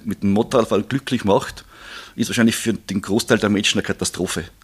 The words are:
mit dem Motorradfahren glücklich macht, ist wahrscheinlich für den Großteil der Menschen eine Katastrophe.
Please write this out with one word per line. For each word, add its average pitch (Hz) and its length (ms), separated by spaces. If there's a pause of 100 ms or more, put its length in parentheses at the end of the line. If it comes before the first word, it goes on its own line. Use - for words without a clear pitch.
mit - 180
dem 101 100
Motorradfahren 110 560
glücklich 131 360
macht, - 400 (540)
ist 113 100
wahrscheinlich 113 280
für - 160
den 98 280
Großteil 110 380
der 107 100
Menschen 101 300
eine - 80
Katastrophe. 90 580 (200)